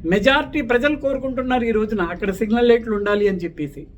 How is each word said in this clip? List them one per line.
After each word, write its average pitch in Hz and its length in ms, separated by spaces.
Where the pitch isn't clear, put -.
మెజారిటీ 269 560
ప్రజలు 247 360
కోరుకుంటున్నారు 262 680
ఈ 226 60
రోజున 214 300
అక్కడ 180 300
సిగ్నల్ 226 380
లైట్లు 226 280
ఉండాలి 208 320
అని 190 100
చెప్పేసి. 147 480